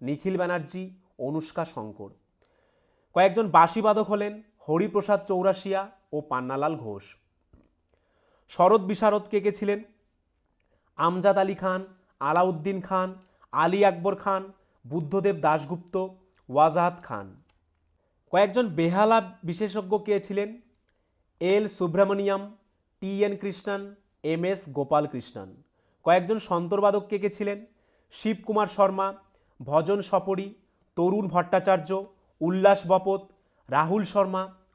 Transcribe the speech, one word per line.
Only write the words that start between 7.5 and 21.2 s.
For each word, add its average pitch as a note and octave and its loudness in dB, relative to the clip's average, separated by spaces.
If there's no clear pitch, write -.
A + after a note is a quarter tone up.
শরৎ G3 4
বিশারদ G#3 0
কে G#3+ 0
কে G3+ 0
ছিলেন? G3+ -4
আমজাদ F3+ 2
আলী F#3+ 0
খান, F#3 -4
আলাউদ্দিন F3 0
খান, F#3 -4
আলী E3+ 4
আকবর F#3+ 2
খান, G3 -4
বুদ্ধদেব F3 -2
দাশগুপ্ত, D#3 -2
ওয়াজাহাত D#3+ 2
খান। G2+ -12
কয়েকজন G3+ 2
বেহালা F#3+ 2
বিশেষজ্ঞ F#3+ -4
কে G#3 0
ছিলেন? G3+ -6